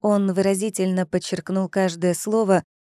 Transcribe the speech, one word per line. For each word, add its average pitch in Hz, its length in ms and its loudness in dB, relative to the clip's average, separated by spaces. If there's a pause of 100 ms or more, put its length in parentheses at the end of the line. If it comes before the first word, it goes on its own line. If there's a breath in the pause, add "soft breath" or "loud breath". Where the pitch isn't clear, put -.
Он 202 320 2
выразительно 190 720 0
подчеркнул 185 640 -4
каждое 180 440 0
слово, 208 500 0 (180)